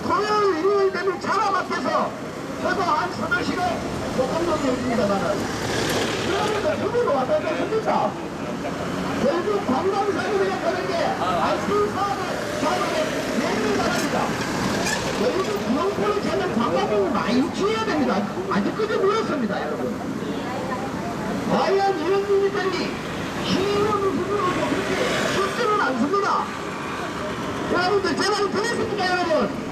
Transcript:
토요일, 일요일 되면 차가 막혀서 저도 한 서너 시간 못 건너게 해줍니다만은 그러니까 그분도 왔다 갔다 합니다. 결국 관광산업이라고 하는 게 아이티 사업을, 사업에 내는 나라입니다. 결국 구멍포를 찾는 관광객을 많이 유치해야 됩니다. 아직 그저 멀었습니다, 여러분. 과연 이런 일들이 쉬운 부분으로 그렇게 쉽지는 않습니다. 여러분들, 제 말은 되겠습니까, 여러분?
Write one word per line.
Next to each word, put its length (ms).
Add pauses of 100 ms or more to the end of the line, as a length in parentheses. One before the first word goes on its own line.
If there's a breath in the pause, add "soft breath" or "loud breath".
토요일, 540
일요일 340
되면 280
차가 300
막혀서 600 (520)
저도 200
한 320
서너 280
시간 360 (380)
못 100
건너게 440
해줍니다만은 1000 (560)
그러니까 480
그분도 380
왔다 200
갔다 140
합니다. 640 (1120)
결국 440
관광산업이라고 1000
하는 200
게 80
아이티 760 (260)
사업을, 260 (400)
사업에 320 (460)
내는 400
나라입니다. 400 (1000)
결국 480
구멍포를 560
찾는 340
관광객을 540
많이 300
유치해야 440
됩니다. 380 (280)
아직 260
그저 220
멀었습니다, 680
여러분. 340 (1500)
과연 500
이런 280
일들이 680 (500)
쉬운 420 (140)
부분으로 420 (260)
그렇게 240 (420)
쉽지는 460
않습니다. 640 (1300)
여러분들, 440
제 140
말은 200
되겠습니까, 600
여러분? 600